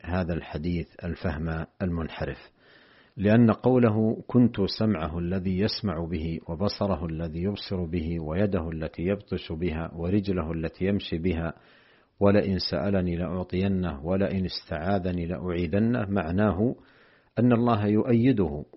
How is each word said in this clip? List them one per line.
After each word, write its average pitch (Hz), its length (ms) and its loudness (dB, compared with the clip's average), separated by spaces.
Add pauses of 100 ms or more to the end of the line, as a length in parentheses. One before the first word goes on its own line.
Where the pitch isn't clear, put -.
هذا 87 320 -2
الحديث 82 520 -4 (180)
الفهم 80 600 -4 (180)
المنحرف، 82 680 -6 (640)
لأن 110 340 6
قوله: 113 760 2
"كنت 120 300 4 (220)
سمعه 85 400 0
الذي 90 420 -2
يسمع 90 440 -2
به، 82 340 -4 (100)
وبصره 87 580 -2
الذي 82 360 -6
يبصر 95 420 -4
به، 82 360 -4
ويده 85 500 -2
التي 80 320 -6
يبطش 95 500 -4
بها، 82 420 -4
ورجله 90 580 -2
التي 82 320 -4
يمشي 95 340 -2
بها، 82 360 -2 (640)
ولئن 98 380 4
سألني 90 580 0
لأعطينه، 90 880 -2
ولئن 95 380 0
استعاذني 87 800 -2
لأعيذنه"، 90 800 0
معناه 98 640 2 (640)
أن 123 140 6
الله 113 340 4
يؤيده 107 800 2 (120)